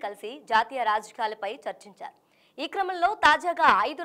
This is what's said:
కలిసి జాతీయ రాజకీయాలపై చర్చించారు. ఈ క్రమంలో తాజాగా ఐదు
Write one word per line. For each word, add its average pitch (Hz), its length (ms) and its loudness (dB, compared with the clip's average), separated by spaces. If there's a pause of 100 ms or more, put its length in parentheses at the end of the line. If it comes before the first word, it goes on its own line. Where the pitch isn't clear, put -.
కలిసి 208 260 -10 (200)
జాతీయ 240 300 2 (100)
రాజకీయాలపై 214 600 -4 (140)
చర్చించారు. 196 520 -14 (460)
ఈ 320 120 -6
క్రమంలో 370 360 0 (160)
తాజాగా 320 420 4 (220)
ఐదు 311 140 -10